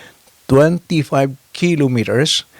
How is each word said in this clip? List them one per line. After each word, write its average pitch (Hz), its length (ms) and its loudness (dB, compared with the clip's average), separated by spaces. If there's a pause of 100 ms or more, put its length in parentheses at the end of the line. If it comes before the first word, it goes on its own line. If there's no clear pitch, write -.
(460)
twenty-five 143 880 0 (160)
kilometers 135 960 -2 (140)